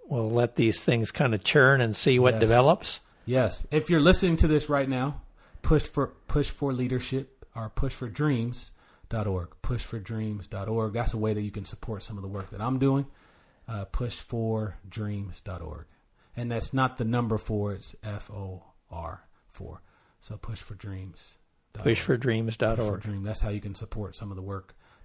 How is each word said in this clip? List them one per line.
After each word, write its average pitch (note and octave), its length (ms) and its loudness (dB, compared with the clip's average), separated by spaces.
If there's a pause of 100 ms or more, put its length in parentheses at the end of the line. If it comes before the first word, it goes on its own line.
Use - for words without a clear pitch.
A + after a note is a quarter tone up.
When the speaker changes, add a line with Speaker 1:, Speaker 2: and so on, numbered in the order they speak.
Speaker 1:
we'll A#2 220 -2
let A#2+ 260 2
these A2+ 260 2
things A#2 280 2
kind B2 240 0
of G#2 80 -2
churn C3+ 380 6
and A2 160 2
see B2+ 220 4
what B2+ 160 6
Speaker 2:
Yes. A2 60 -2
Speaker 1:
develops. B2 600 6 (240)
Speaker 2:
Yes. A#2+ 460 2
If D#3 180 0
you're E3 120 6
listening F3 360 6
to D#3+ 120 6
this D3+ 200 2
right C#3 200 0
now, C3+ 340 -2 (400)
push D#3 220 4
for, C3+ 240 -2 (200)
push C#3+ 220 2
for C#3 240 -2
leadership B2+ 720 -4 (100)
or A2 140 -8
push - 240 0
for B2 140 -8
dreams B2 640 -2 (360)
dot A2 180 -2
org. F#2 220 -2 (140)
Push A#2 220 0
for A#2 140 -8
dreams G#2+ 480 -6
dot G2+ 220 -6
org. A2 240 0
That's A2+ 220 0
a A2+ 40 -4
way G#2+ 140 2
that G#2+ 100 0
you G#2 80 -4
can G2 140 -8
support - 380 -8
some G#2 160 -10
of G2 40 -8
the G2 60 -8
work G2 220 -8
that G2+ 100 -12
I'm B2+ 180 -2
doing. C3+ 280 2 (600)
Uh, G#2 200 -6
push - 300 -2
for A2 600 -4 (120)
dreams G2+ 520 -8
dot F2 220 -10
org. D2+ 240 -12 (500)
And A#2+ 160 -4
that's A2+ 220 -4
not C3 240 2
the A#2+ 60 -2
number A2+ 340 0
four, G#2 340 -2
it's - 300 -12
F G2+ 280 -10
O F#2+ 340 -12 (260)
R, E2+ 340 -10 (240)
four. - 340 -14 (380)
So - 160 -12
push G#2 220 -8
for - 160 -14
dreams F#2+ 600 -12 (360)
dot - 80 -12
org. - 40 -10
Speaker 1:
Push A2+ 160 2
for C3 160 0
dreams A2+ 400 -2
dot A2+ 240 0
org. G#2+ 140 0
Speaker 2:
Push F#2 100 -8
for G#2 60 -6
Dream. G2 120 -6
That's G#2+ 200 -6
how G#2 80 0
you G#2 100 -4
can G2 160 -10
support G#2 400 -10
some G#2 160 -10
of F#2+ 40 -12
the F#2+ 60 -10
work F#2+ 320 -10 (300)